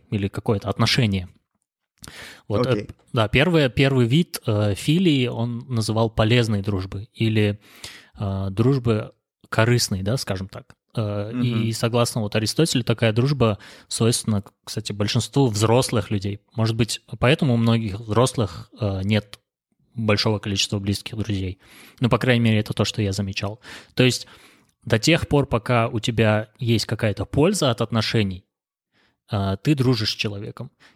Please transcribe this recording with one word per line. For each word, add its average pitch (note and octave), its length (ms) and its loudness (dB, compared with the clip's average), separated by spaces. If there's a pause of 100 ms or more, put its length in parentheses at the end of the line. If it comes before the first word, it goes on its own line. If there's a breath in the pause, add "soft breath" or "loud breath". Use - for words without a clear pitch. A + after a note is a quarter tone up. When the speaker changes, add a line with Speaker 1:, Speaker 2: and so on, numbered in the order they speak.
(120)
Speaker 1:
или G2+ 160 -2
какое-то G2+ 420 -4
отношение. G2+ 600 0 (1160 loud breath)
Вот, A2 180 0
э, B2+ 60 -2
Speaker 2:
Окей. G#2+ 180 -2 (240)
Speaker 1:
да, A2 140 2
первое, D3+ 420 4
первый C3+ 380 4
вид, D3+ 380 0
э, G#2 300 0
филии D3 520 2
он A#2+ 420 -6
называл A2+ 400 0
полезной A2 520 2
дружбой G2 520 -6
или, G#2+ 460 0 (600 loud breath)
э, G2 320 -4
дружбой A#2 600 0 (380)
корыстной, A2 540 0
да, G#2+ 140 -2
скажем G2 320 -6
так. - 260 -20 (200)
Э, G#2 360 -4 (100)
и A#2 300 0
Speaker 2:
Мгм. - 20 -4
Speaker 1:
согласно A#2 480 0
вот G#2 140 -4
Аристотелю, A2 480 0
такая A2+ 300 0
дружба A#2+ 440 2 (300 loud breath)
свойственна, A2+ 560 0 (200)
кстати, - 300 -8
большинству G#2+ 540 0
взрослых A2+ 640 2
людей. G2+ 280 -4 (160)
Может A2+ 200 0
быть, A2+ 260 -2 (180)
поэтому B2+ 340 2
у A#2 40 2
многих A2+ 420 2
взрослых, A2+ 720 0 (100)
э, G2 240 -2
нет G#2 360 0 (560)
большого G#2+ 440 0
количества G2+ 400 -2
близких G2 380 -4
друзей. F#2+ 420 -4 (400 loud breath)
Ну, B2 100 -2
по A#2+ 100 2
крайней A#2+ 260 2
мере, A2 140 4
это - 140 -4
то, - 120 0
что - 160 -4
я G2+ 100 0
замечал. G2+ 480 -6 (360 loud breath)
То - 80 2
есть B2 240 0 (580 loud breath)
до A2+ 140 2
тех D#3+ 280 2
пор, C#3+ 200 2
пока A#2 400 0
у A#2 120 -4
тебя G#2+ 500 0 (100)
есть A#2 260 0
какая-то G#2 400 -4
польза D#3 460 2
от A2+ 100 -2
отношений, A2 640 -2 (840)
э, G2 320 0
ты D3+ 120 2
дружишь A#2+ 360 2
с - 40 -6
человеком. A2 560 -8 (240 soft breath)